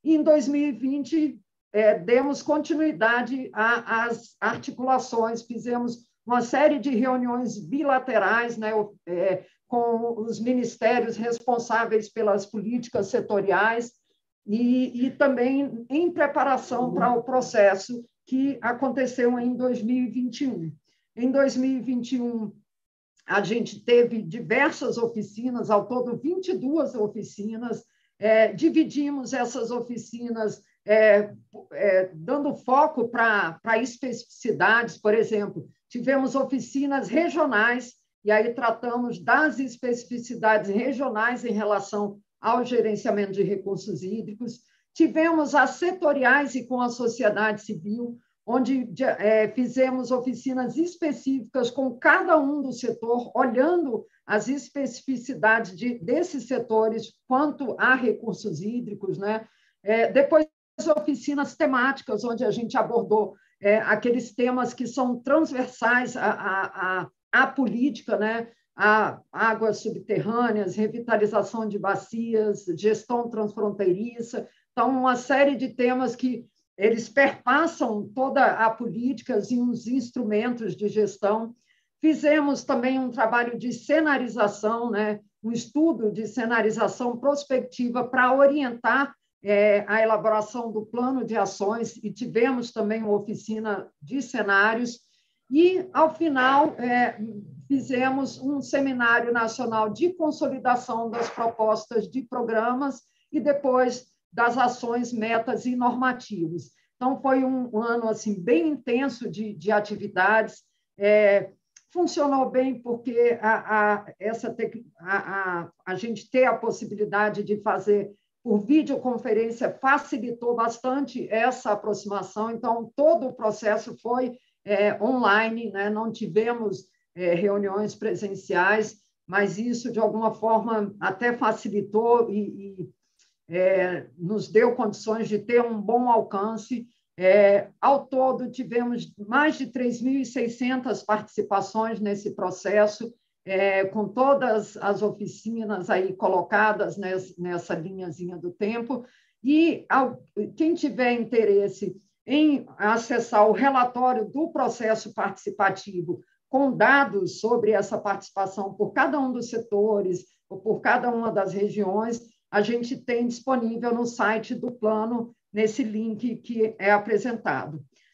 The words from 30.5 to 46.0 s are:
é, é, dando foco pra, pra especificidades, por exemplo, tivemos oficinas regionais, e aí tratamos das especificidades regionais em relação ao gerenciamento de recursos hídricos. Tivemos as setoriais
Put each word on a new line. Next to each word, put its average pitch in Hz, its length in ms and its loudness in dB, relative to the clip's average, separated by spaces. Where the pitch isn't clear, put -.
é, 208 480 6
é, 185 400 2
dando 262 420 -4
foco 269 520 2
pra, 208 560 0
pra 220 160 2
especificidades, 233 1160 0
por 214 180 2
exemplo, 208 520 -2
tivemos 262 460 0
oficinas 277 720 -2
regionais, 247 840 0
e 208 80 2
aí 220 220 4
tratamos 240 720 -4
das 269 360 2
especificidades 233 1120 -2
regionais 240 760 -2
em 220 60 -4
relação 202 680 -4
ao 240 240 0
gerenciamento 214 680 0
de 190 100 -2
recursos 190 600 -6
hídricos. 208 580 -10
Tivemos 320 600 2
as 262 180 4
setoriais 285 840 0